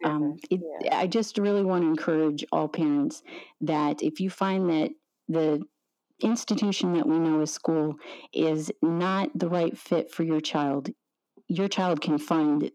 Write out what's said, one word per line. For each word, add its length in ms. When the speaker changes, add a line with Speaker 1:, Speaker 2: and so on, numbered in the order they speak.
Speaker 1:
my 60
Speaker 2:
um, 120
Speaker 1:
goodness. 180
Speaker 2:
it, 100
Speaker 1:
Yeah. 160
Speaker 2:
I 80
just 300
really 260
want 200
to 40
encourage 640
all 160
parents 560
that 420
if 160
you 100
find 400
that 220
the 360
institution 720
that 140
we 120
know 220
as 100
school 440
is 380
not 560
the 120
right 280
fit 340
for 120
your 180
child, 480
your 200
child 340
can 160
find 580